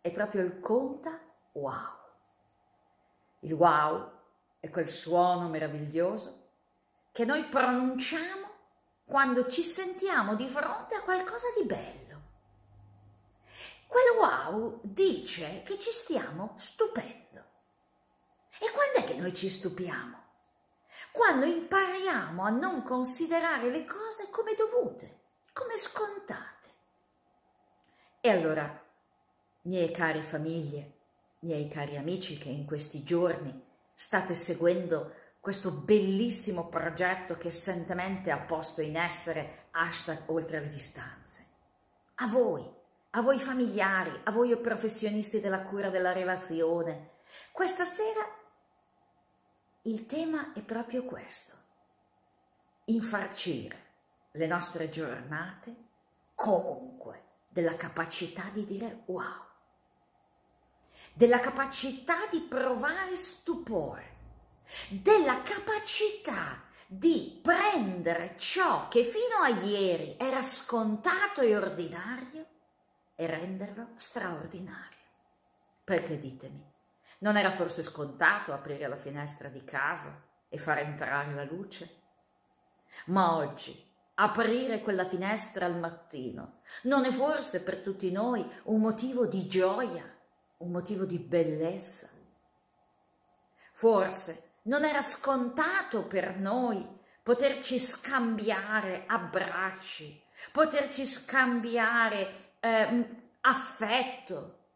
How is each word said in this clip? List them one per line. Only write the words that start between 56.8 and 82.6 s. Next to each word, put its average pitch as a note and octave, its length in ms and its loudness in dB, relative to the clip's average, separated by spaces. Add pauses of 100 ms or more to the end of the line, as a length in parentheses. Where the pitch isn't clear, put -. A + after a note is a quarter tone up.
della E3 260 0
capacità E3 800 -6
di G#3 120 -4
dire G#3 420 -8
wow, - 340 -6 (1700)
della A#3+ 260 8
capacità C4+ 880 -2
di E4 120 0
provare C#4+ 720 -2
stupore, - 920 -4 (800)
della C#4 540 4
capacità G4+ 1200 -4 (240)
di C4+ 560 2
prendere F#3 960 2
ciò E4 480 2
che - 160 6
fino G#4+ 400 2
a C#4+ 60 6
ieri F#3+ 680 2
era C4 260 -2
scontato C#4+ 1000 0
e A3 160 6
ordinario G#3+ 880 -6 (720)
e E3 100 -4
renderlo F#3+ 680 -6
straordinario. - 1040 -8 (840)
Perché E3 360 0
ditemi, C#3 520 -14 (480)
non G#3 180 2
era F#3+ 140 4
forse E3+ 320 -2
scontato D3 720 0
aprire C#3 360 -8
la C#3 80 -6
finestra C#3+ 520 -10
di C#3 140 -14
casa D3 640 -4 (220)
e - 100 -10
far D3+ 200 0
entrare D3 560 -2
la C#3+ 100 -6
luce? F3 560 -12 (1080)